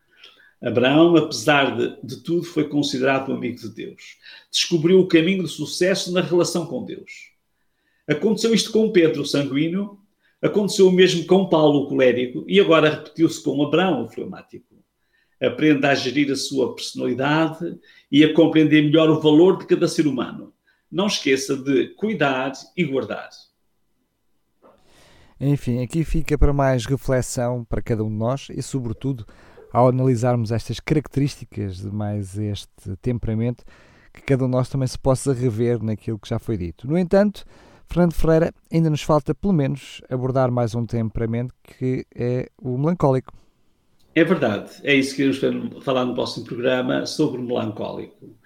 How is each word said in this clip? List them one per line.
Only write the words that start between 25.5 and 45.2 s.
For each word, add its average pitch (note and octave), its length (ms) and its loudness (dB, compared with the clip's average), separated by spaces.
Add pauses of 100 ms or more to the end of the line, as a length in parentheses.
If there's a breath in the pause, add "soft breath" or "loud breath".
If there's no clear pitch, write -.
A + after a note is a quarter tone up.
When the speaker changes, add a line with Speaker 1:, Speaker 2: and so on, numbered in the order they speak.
Speaker 2:
aqui D#3 220 -4
fica D3+ 340 -2
para D3 140 6
mais C3+ 340 2
reflexão B2 800 -2
para A2+ 180 -4
cada A2 220 -2
um G#2+ 40 -4
de G#2+ 60 -4
nós A2+ 360 -4
e, D3 120 -8
sobretudo, A#2+ 640 -6 (460 soft breath)
ao B2 160 4
analisarmos B2 640 0
estas A#2 260 -4
características C3+ 1000 -4
de G2+ 120 -10
mais G#2 480 -6
este G2+ 640 -8
temperamento, A#2 600 -4 (500 soft breath)
que - 80 -20
cada C3 220 0
um - 20 -2
de B2+ 60 -2
nós B2+ 160 0
também C3+ 180 -4
se - 120 -8
possa C3+ 360 0
rever A#2+ 480 -2
naquilo A2 380 -6
que - 80 -18
já A2+ 100 -4
foi A2+ 180 -6
dito. E2+ 300 -10
No D3 100 -2
entanto, G3 480 2 (440 soft breath)
Fernando E3+ 260 2
Ferreira, D#3+ 400 2 (180)
ainda E3 160 2
nos D3+ 140 -2
falta, D#3 320 0
pelo G3+ 180 -2
menos, C#3+ 560 -2
abordar B2+ 420 0
mais A#2+ 240 -2
um A#2 120 -2
temperamento A#2 680 -4 (100)
que - 520 -6
é B2 420 -4
o B2+ 220 -6
melancólico. C#3+ 560 0 (800)
Speaker 1:
É E3 100 6
verdade. C#3 460 0 (120)
É C#3+ 120 2
isso C3+ 200 2
que C#3+ 80 -2